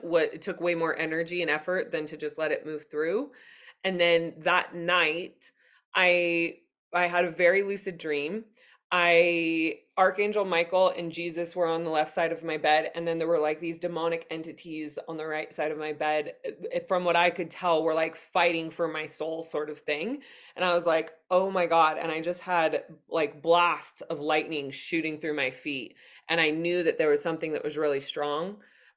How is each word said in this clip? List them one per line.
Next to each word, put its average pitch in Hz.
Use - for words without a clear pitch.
what, 165
it 160
took 165
way 175
more 165
energy 165
and 156
effort 180
than 156
to 151
just 151
let 156
it -
move 151
through. 175
And 185
then 170
that 175
night, 170
I, 175
I 175
had 175
a 175
very 180
lucid 196
dream. 160
I, 170
Archangel 202
Michael 180
and 175
Jesus 170
were 180
on 165
the 165
left 151
side 165
of 165
my 156
bed, 156
and 170
then 165
there 160
were, 170
like, 151
these 165
demonic 165
entities 160
on 165
the 156
right 156
side 156
of 151
my 156
bed, 151
eh, 175
from 180
what 170
I 175
could 170
tell, 165
were, 160
like, 160
fighting 170
for 165
my 156
soul 160
sort 151
of 151
thing. 180
And 180
I 175
was 170
like, 160
"Oh 190
my 185
God." 160
And 165
I 160
just 175
had, 165
like, 151
blasts 170
of 160
lightning 151
shooting 156
through 151
my 131
feet. 135
And 165
I 156
knew 170
that 165
there 156
was 143
something 165
that 147
was 147
really 147
strong. 151